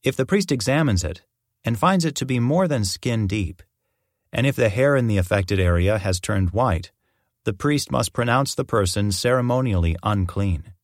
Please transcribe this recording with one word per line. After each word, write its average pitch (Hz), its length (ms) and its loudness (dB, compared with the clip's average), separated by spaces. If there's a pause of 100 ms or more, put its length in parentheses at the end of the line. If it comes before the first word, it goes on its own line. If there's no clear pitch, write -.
If 135 100 0
the 131 120 0
priest 190 260 0
examines 127 500 0
it 82 200 -8 (420)
and 113 120 -2
finds 180 280 2
it 156 120 -2
to 135 100 -4
be 131 120 0
more 156 300 2
than 127 160 0
skin 110 420 -2
deep, 95 380 -4 (680)
and 120 140 0
if 139 80 0
the 117 140 2
hair 131 260 2
in 120 140 2
the 101 100 2
affected 95 400 0
area 90 400 2
has 92 220 -2
turned 98 300 0
white, 95 420 -2 (520)
the 110 80 -2
priest 143 380 -2
must 123 240 -2
pronounce 120 400 0
the 135 100 -2
person 101 480 0
ceremonially 120 920 0
unclean. 98 720 -2 (120)